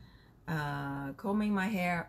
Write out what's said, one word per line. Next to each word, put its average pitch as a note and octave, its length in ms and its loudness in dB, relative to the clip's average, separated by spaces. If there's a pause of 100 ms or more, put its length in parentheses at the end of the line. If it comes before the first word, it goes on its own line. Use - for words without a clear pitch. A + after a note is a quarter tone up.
(480)
Uh, C#3+ 640 -2
combing G#3 380 2
my G3 140 2
hair, F3 440 0